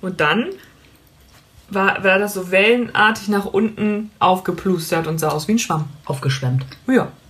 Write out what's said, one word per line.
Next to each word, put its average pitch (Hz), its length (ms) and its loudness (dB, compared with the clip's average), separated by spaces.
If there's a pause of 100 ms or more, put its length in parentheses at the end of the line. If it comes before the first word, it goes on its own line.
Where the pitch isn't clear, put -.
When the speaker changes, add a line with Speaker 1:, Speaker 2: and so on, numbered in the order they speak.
Speaker 1:
und 185 200 -6
dann 170 260 2 (1200)
war, 196 360 0
war 190 140 4
das 202 160 -2
so 180 160 -6
wellenartig 214 800 2
nach 202 180 0
unten 214 720 -2
aufgeplustert 180 880 0
und 160 120 -4
sah 156 120 0
aus 151 180 -4
wie 208 40 2
ein 233 60 4
Schwamm. 156 260 -2 (200)
Speaker 2:
Aufgeschwemmt. 131 600 -2 (220)
Speaker 1:
Ja. 254 220 4 (200)